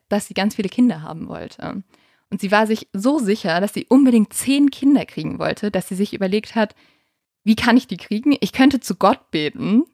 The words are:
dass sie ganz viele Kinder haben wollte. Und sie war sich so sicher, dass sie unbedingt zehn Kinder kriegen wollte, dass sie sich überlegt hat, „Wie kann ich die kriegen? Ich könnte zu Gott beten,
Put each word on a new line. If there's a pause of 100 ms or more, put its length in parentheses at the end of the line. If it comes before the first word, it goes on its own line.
dass
sie
ganz
viele
Kinder
haben
wollte. (480)
Und
sie
war
sich
so
sicher,
dass
sie
unbedingt
zehn
Kinder
kriegen
wollte,
dass
sie
sich
überlegt
hat, (680)
„Wie
kann
ich
die
kriegen?
Ich
könnte
zu
Gott
beten,